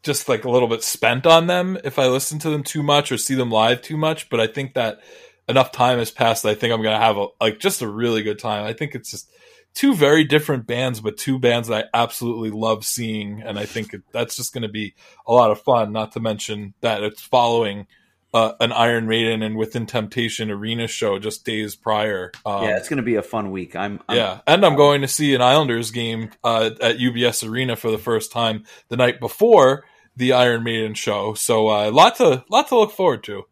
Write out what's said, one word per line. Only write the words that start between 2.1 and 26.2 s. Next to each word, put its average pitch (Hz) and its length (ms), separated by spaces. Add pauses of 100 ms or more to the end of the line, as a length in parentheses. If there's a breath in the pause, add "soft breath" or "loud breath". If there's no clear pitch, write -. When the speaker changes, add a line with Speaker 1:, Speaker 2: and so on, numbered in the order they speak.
Speaker 1:
to 160 100
them 147 120
too 151 200
much 143 280
or 123 60
see - 180
them 123 160
live 113 320
too 156 140
much. 156 320
But 117 120
I 110 80
think 135 260
that 113 260 (480 loud breath)
enough 127 240
time 123 260
has 113 120
passed 117 320
that 107 80
I 107 40
think 113 180
I'm 110 100
gonna 107 160
have 110 180
a, 101 120 (120)
like, 110 180
just - 240
a 113 60
really 110 340
good 104 160
time. 107 260
I 113 100
think 147 200
it's - 160
just - 200 (440 soft breath)
two 277 200
very 156 300
different 143 420
bands, 120 340
but 107 160
two 135 220
bands 120 300
that 110 180
I 117 120
absolutely 117 520
love 110 340
seeing. 107 560
And 104 180
I 104 60
think 107 300
it, 101 80 (100)
that's 117 240
just - 160
gonna 117 160
be 104 260 (320 soft breath)
a 117 60
lot 117 180
of 104 120
fun, 113 300
not 110 200
to 117 80
mention 104 600
that 107 220
it's 107 200
following, 117 640 (480)
uh, 110 260
an 117 120
Iron 117 340
Maiden 113 360
and 110 140
Within 110 300
Temptation 113 640
arena 110 380
show 101 300
just 104 260
days 107 300
prior. 104 580 (120)
Um, 101 200
Speaker 2:
Yeah, 107 120
it's - 120
gonna 139 140
be 117 120
a 101 80
fun 104 280
week. 90 260
I'm, 101 320
I'm 120 80
Speaker 1:
yeah, 98 300
and 175 180
I'm 151 120
going 143 260
to 131 60
see 143 260
an 123 80
Islanders 123 480
game, 113 400 (120)